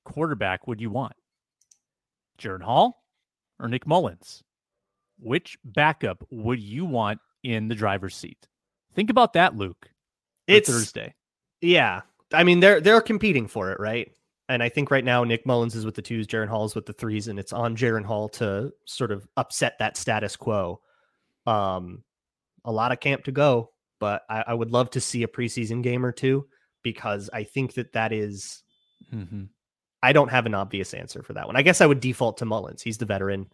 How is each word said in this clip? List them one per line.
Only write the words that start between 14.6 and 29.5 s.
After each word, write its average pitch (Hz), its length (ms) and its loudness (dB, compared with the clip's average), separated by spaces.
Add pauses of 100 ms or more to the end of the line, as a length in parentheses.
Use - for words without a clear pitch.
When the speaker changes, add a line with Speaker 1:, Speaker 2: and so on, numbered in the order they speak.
Speaker 2:
I 120 60 2
think 139 220 -2
right 135 140 2
now 123 180 4
Nick 117 240 0
Mullins 117 300 0
is 110 80 -6
with 113 100 -6
the 107 80 -12
twos, 110 240 -4
Jaren 110 220 -2
Hall 110 160 -2
is 107 100 -6
with 110 120 -8
the 104 60 -14
threes, 107 360 -6
and 101 100 -8
it's 98 140 -10
on 113 240 -4
Jaren 110 280 0
Hall 107 260 -4
to 107 420 -4 (120)
sort 113 280 -4
of 98 140 -8 (100)
upset - 420 -2
that 107 180 -2
status 107 380 -2
quo. 98 460 -4 (640)
Um, 95 560 -2 (640)
a 120 80 -6
lot 113 180 0
of 123 80 -4
camp 139 260 -2
to 139 80 -6
go, 131 380 2 (300)
but 104 280 -2
I, 110 200 -4
I 117 60 -2
would 117 180 -4
love 123 180 2
to 127 100 -4
see 117 220 -4
a 110 60 -2
preseason 120 540 -4
game 123 220 -2
or 120 80 -2
two 135 360 0 (340)
because 107 500 -6
I 110 120 -8
think 135 300 -4
that 120 180 -8
that 110 200 0
is 104 500 -6 (500)
Speaker 1:
Mm-hmm. 101 320 -10 (600)